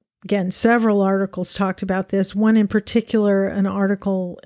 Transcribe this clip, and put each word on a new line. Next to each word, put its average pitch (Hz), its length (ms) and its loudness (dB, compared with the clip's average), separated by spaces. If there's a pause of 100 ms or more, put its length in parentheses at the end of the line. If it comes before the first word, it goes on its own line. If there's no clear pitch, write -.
(240)
again, 190 260 -2
several 220 540 2
articles 190 500 -2
talked 190 300 -4
about 185 260 -4
this. 196 240 -2
One 214 240 4
in 208 100 4
particular, 208 800 0
an 196 220 -2
article, 196 800 -2